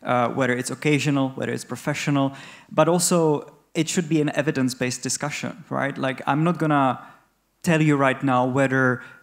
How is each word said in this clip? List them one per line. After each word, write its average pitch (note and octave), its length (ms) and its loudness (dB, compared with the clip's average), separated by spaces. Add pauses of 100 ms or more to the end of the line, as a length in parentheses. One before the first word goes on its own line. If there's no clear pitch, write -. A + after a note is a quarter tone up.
uh, B2 280 2
whether B2 240 0
it's B2+ 160 -4
occasional, C#3 600 0
whether B2 220 -6
it's B2 120 -6
professional, C#3 680 -2 (380)
but D#3 180 4
also E3+ 640 2 (220)
it D#3+ 140 0
should E3+ 200 -2
be D#3 120 2
an D3 140 0
evidence-based C3 680 -2
discussion, C#3 680 -8
right? C3+ 260 -4
Like, C3 300 -4
I'm C#3+ 160 2
not E3+ 160 0
gonna C#3+ 400 2 (640)
tell D#3+ 180 2
you D3+ 160 4
right C3+ 280 2
now B2+ 200 2
whether C3 580 2 (200)